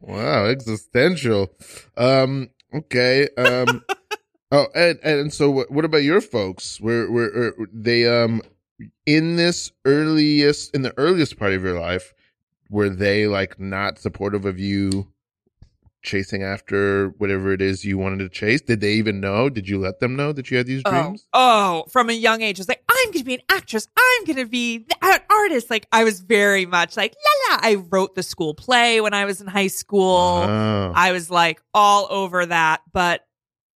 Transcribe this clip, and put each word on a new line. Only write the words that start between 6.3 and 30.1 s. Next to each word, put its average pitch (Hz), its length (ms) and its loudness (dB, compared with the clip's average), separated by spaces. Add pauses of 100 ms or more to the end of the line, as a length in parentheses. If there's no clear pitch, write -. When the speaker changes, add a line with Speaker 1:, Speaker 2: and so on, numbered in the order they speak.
Speaker 1:
Were, 113 280 -2
were, 117 480 -2
were 110 140 -10
they, 117 340 2
um, 117 360 2 (640)
in 160 320 2
this 170 340 0 (140)
earliest, 147 920 2
in 139 60 -2
the 131 160 -4
earliest 160 420 0
part 101 140 0
of 92 100 -2
your 90 160 -2
life, 87 340 -6 (560)
were 104 200 0
they, 101 380 0
like, 98 320 -2
not 98 380 -6
supportive 101 480 -6
of 92 140 -6
you 98 480 -2 (960)
chasing 98 400 -6
after 98 720 0
whatever 98 340 -2
it 95 100 0
is 95 240 -2
you 98 120 -2
wanted 95 220 -4
to 95 100 -6
chase? 107 320 -2
Did 113 200 -2
they 104 120 0
even 107 280 0
know? 101 280 0
Did 107 180 -8
you 98 120 -2
let 95 200 -6
them 127 160 -4
know 143 180 -4
that 139 180 -10
you 127 60 0
had 123 100 -2
these 131 180 -6
Speaker 2:
Oh, 202 60 0
Speaker 1:
dreams? 185 420 -4
Speaker 2:
oh, 214 560 2
from 240 200 2
a 233 40 2
young 226 280 0
age, 202 180 -4
I - 20 -8
was 180 80 -12
like, - 200 -4
"I'm 480 220 2
gonna 330 140 -4
be 254 100 -4
an 247 140 -10
actress. 349 380 -2 (100)
I'm 494 280 4
gonna 269 200 -4
be 233 340 -6
th-, 220 100 -20 (120)
an 359 180 4 (120)
artist." 392 380 2
Like, 220 220 -4
I 226 120 4
was 214 160 0
very 196 460 2
much 175 320 -2
like, 214 180 -4 (340)
"La, 330 60 2
la." 220 80 -2
I 220 120 4 (140)
wrote 190 260 -2
the 185 80 -6
school 156 300 -6
play 233 480 0
when 214 120 -2
I 202 120 -2
was 202 160 -6
in 202 60 -16
high 196 200 0
school. 180 760 2